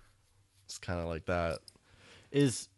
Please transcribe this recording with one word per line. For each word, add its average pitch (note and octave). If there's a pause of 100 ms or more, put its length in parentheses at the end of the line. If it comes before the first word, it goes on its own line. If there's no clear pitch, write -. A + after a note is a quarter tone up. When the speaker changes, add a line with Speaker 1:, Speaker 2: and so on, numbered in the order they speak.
(640)
Speaker 1:
It's -
kinda F2
like E2
that. E2+ (720)
Speaker 2:
Is, C#3